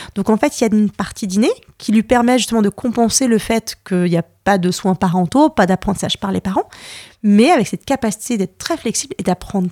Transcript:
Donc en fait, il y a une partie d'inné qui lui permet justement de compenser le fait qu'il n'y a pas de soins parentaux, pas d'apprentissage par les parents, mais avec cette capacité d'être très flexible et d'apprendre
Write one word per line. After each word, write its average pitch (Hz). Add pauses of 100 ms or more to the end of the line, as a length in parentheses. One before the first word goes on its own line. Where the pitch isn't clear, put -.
(140)
Donc 196
en 214
fait, -
il 240
y -
a 214
une 214
partie -
d'inné 202 (300)
qui -
lui 214
permet 247
justement 226
de 208
compenser 233
le 226
fait - (120)
qu'il 180
n'y 170
a 165
pas -
de 180
soins 185
parentaux, 185
pas 202
d'apprentissage 180
par 196
les 185
parents, 196 (540)
mais 214
avec 294
cette -
capacité 240
d'être 185
très -
flexible -
et 185
d'apprendre 180